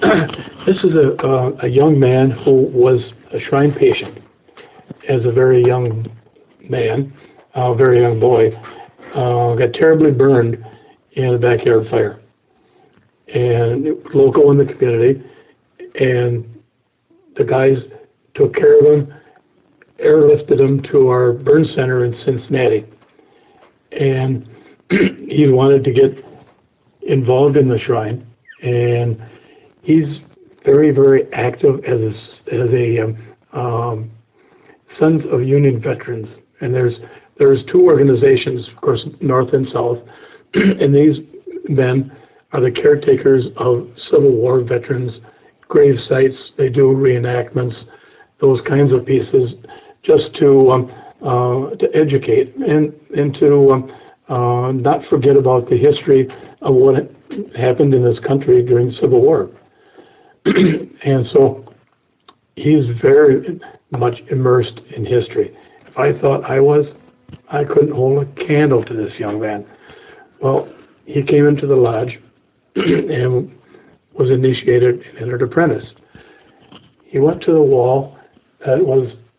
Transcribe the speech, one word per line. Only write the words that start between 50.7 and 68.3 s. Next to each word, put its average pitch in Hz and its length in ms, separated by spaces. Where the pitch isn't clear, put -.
um, 123 200
uh, 123 560
to - 160
educate 139 640
and, 147 380
and 143 240
to, 143 320
um, 127 180
uh, 123 440
not 135 280
forget 139 260
about 127 320
the 123 80
history 135 520
of 135 120
what 131 200
happened 127 340
in 123 120
this 117 120
country 135 380
during 123 220
the 117 160
Civil 127 180
War. 120 300
<clears throat> - 0
And 131 280
so 135 300
he's 147 280
very 139 580
much 123 240
immersed 127 480
in 110 80
history. 113 500
If - 120
I 135 220
thought 139 240
I 131 160
was, 147 260
I 147 120
couldn't 147 300
hold 135 320
a - 200